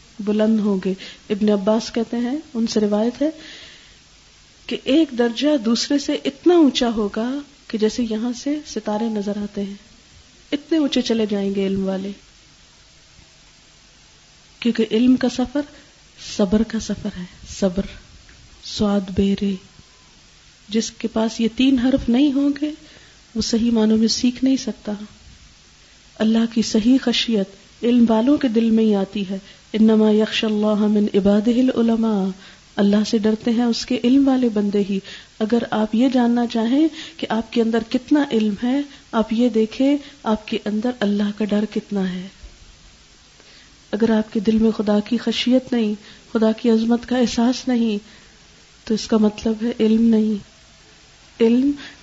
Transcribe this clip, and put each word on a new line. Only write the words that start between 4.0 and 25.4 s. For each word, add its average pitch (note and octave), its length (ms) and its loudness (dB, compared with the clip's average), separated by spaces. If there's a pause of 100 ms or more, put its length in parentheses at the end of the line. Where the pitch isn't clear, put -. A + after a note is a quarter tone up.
کہ E4+ 180 -6
ایک D#4 240 2 (100)
درجہ A#3+ 460 0
دوسرے A#3 340 0
سے A#3 160 -2 (100)
اتنا E4 300 2
اونچا C4 340 4
ہوگا A3 500 -4 (300)
کہ A3+ 100 -6
جیسے G#3+ 320 0
یہاں A3 220 -4
سے C#4+ 240 -4 (100)
ستارے G#3+ 380 -4
نظر G#3 320 -4
آتے G#3 260 -8
ہیں، G3+ 120 -8 (760)
اتنے D#4+ 260 -2
اونچے C4+ 240 0
چلے A3+ 280 0
جائیں G3 240 -2
گے G3 120 0
علم F#3+ 220 -2
والے۔ F#3+ 220 -6 (2500)
کیونکہ A3+ 300 0
علم B3+ 260 4
کا B3 120 0
سفر B3 320 -4 (760)
صبر G#3 260 2
کا A3+ 180 -4
سفر G#3 280 -8 (100)
ہے، F3+ 60 -12 (340)
صبر، F#3 240 -2 (800)
سواد G3+ 360 0 (160)
بیرے۔ G3 380 0 (1120)
جس A3 220 -2
کے - 180 -10
پاس A3 320 -4
یہ A3+ 160 2
تین C4 220 2
حرف C4 300 0
نہیں C4+ 240 2
ہوں C#4 180 0 (100)
گے، D4+ 100 -4 (640)
وہ A3 80 -4
صحیح A#3 280 0
معنوں A3 260 2
میں A3 120 2
سیکھ B3 360 -2
نہیں C4+ 120 2
سکتا۔ G#3+ 360 -10 (1300)